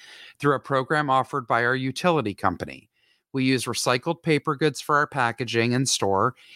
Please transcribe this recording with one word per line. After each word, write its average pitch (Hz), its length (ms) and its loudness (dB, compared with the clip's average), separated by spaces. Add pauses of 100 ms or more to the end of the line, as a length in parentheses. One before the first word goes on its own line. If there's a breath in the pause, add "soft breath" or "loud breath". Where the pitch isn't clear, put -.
(400 loud breath)
through 143 160 2
a 131 40 -4
program 143 500 -2
offered 131 380 0
by 117 180 2
our 127 100 2
utility 131 580 0
company. 80 560 -4 (420)
We 135 120 -2
use 131 220 2
recycled 127 580 -2
paper 156 320 0
goods 143 260 -2
for 151 140 0
our 147 120 2
packaging 117 680 0
and 131 120 0
store 101 480 0 (200 loud breath)